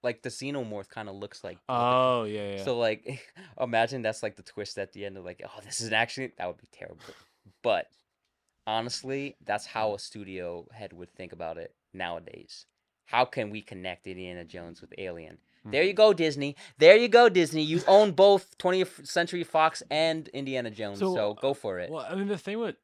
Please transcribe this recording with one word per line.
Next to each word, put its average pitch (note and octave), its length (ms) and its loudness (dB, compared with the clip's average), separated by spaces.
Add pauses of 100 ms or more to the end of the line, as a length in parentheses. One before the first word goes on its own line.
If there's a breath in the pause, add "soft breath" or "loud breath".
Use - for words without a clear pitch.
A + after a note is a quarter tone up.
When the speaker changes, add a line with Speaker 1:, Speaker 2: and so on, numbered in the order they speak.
Speaker 1:
like, A#2+ 200 -6
the B2 60 -8
xenomorph A#2 640 -8
kinda G#2 200 -12
looks G2+ 320 -16
like F2+ 160 -14 (100)
what B2 200 0
the B2+ 100 4
Speaker 2:
Oh, B2+ 240 2
yeah, G#2 340 -6
yeah. G2 60 -8
Speaker 1:
So, B2 140 -2
like, A#2 560 -4 (120)
<laughs> - 140 -20
imagine A#2 420 0
that's, A2 220 -4
like, G#2 140 -6
the F#2 60 -20
twist - 360 -12
at F#2+ 140 -8
the G2+ 120 -12
end G2 120 -12
of, F2+ 80 -16
like, F2+ 200 -14
"Oh, - 160 -16
this - 200 -10
is A2+ 100 -6
actually," A#2 460 -2
that F#2 100 -6
would F2+ 100 -10
be - 140 -20
terrible. - 460 -20 (440 loud breath)
But G#2 300 0 (760)
honestly, B2+ 760 -6
that's G#2 240 -6
how A2 280 -4
a G2 60 -10
studio F2+ 720 -12
head G#2 220 -16
would F2 200 -18
think F2+ 200 -16
about E2 240 -10
it E2+ 180 -16 (180)
nowadays. E2+ 720 -12 (400)
"How B2 200 2
can A2+ 240 -6
we G#2 120 -10
connect F#2 460 -12
Indiana F2+ 380 -12
Jones E2+ 360 -18
with - 160 -20
Alien?" E2+ 420 -12 (320)
There C#3+ 120 0
you G3 100 0
Speaker 2:
Mm-hmm. - 20 -6
Speaker 1:
go, G#3+ 180 8
Disney. C#3+ 420 -2 (220 loud breath)
There E3 180 12
you A#3+ 140 6
go, A#3 200 10
Disney. D#3+ 340 2
You D#3+ 240 0
own G3+ 260 8
both G3 440 6
twentieth F3+ 500 -2
Century E3+ 360 -2
Fox D#3+ 480 2
and D#3+ 380 -2
Indiana C3 420 -6
Jones, G2+ 280 -10
Speaker 2:
So, F#3+ 160 0
Speaker 1:
so G#2 200 0
go C3+ 160 -2
Speaker 2:
uh, - 20 -2
Speaker 1:
for G2 260 -6
it. F2+ 120 -6
Speaker 2:
well, D#3 160 -8
I E3 80 -8
mean, G3 120 -4
the G3+ 100 -4
thing G3+ 220 -8
with A3 240 -6